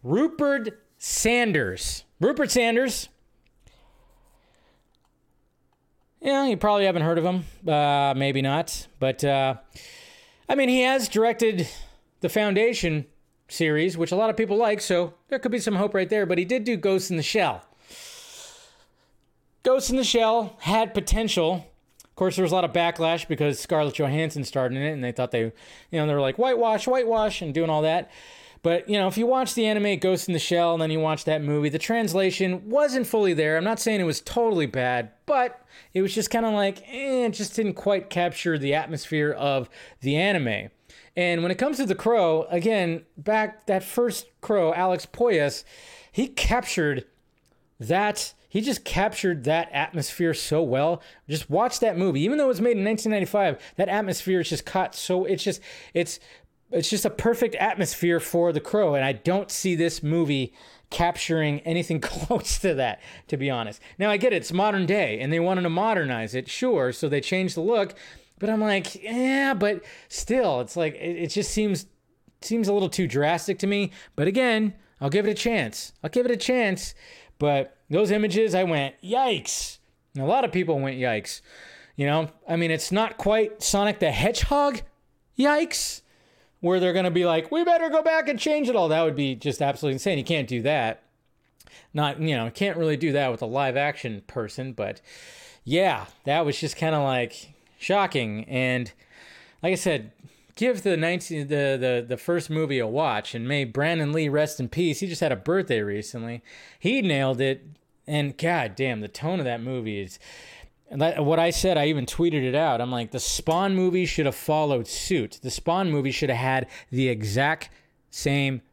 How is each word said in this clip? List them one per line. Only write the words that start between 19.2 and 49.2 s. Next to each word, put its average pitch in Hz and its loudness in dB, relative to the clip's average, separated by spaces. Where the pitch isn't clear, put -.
Ghost 254 2
in 247 0
the 262 2
Shell 226 2
had 220 0
potential. 190 0
Of - -20
course, 185 0
there 185 2
was 160 2
a 180 2
lot 180 4
of - -2
backlash 170 0
because 147 0
Scarlett 151 0
Johansson 147 -2
starred 127 -2
in 135 -4
it, 147 -2
and 147 -6
they 123 -4
thought 127 -2
they, 117 0
you 113 -4
know, 151 0
they 151 2
were 143 2
like, 135 0
"Whitewash, 226 2
whitewash," 226 2
and 156 -6
doing 165 2
all 151 2
that. 160 0
But, 170 2
you 208 2
know, 190 4
if 190 0
you 226 2
watch 254 2
the 226 2
anime 208 2
Ghost 185 0
in 180 0
the 160 2
Shell 170 2
and 165 0
then 160 0
you 156 0
watch 156 0
that 156 0
movie, 147 0
the 151 -2
translation 185 0
wasn't 262 2
fully 202 2
there. 156 2
I'm 160 2
not 220 0
saying 214 0
it - 2
was 160 0
totally 214 0
bad, 123 -2
but 254 0
it 185 0
was 190 0
just 214 -2
kinda 226 2
like, 196 0
eh, 262 -2
it 220 0
just - -6
didn't 208 0
quite 196 0
capture 175 0
the 139 0
atmosphere 151 -2
of 135 -2
the 139 0
anime. 135 0
And 175 2
when 175 0
it 180 -2
comes 269 0
to 269 0
The 185 0
Crow, 175 2
again, 185 0
back 214 -2
that 190 2
first 240 -2
Crow, 175 2
Alex 180 0
Proyas, 165 0
he - 0
captured 175 0
that, 202 0
he 202 -2
just 247 -2
captured 180 -2